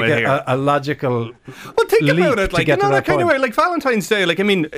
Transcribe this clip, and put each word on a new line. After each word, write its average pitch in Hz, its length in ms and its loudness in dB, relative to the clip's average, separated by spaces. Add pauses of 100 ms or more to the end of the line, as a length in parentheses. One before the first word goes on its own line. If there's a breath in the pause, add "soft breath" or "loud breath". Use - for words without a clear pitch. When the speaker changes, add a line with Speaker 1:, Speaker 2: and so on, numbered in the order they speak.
Speaker 1:
like 113 60 2
Speaker 2:
with 117 40 2
Speaker 1:
a, 117 80 0
Speaker 2:
here. 113 80 0
Speaker 1:
a, 139 180 0
a 131 100 0
logical 139 680 -2
Speaker 2:
Well, - 640 -4
think 453 140 2
Speaker 1:
leap 147 160 2
Speaker 2:
about 220 200 2
it. 190 120 0
Speaker 1:
to - 80 -6
Speaker 2:
Like, 170 80 0
Speaker 1:
get - 120 2
Speaker 2:
you 403 60 0
know, 403 60 2
Speaker 1:
to - 40 2
Speaker 2:
that - 100 0
Speaker 1:
that - 20 -18
Speaker 2:
kind - 140 0
of 349 60 0
Speaker 1:
point. 302 140 2
Speaker 2:
way. - 20 0
Like, 254 120 -2
Valentine's 294 540 0
Day. 202 160 2
Like, 170 140 0
I 196 60 0
mean, 190 340 0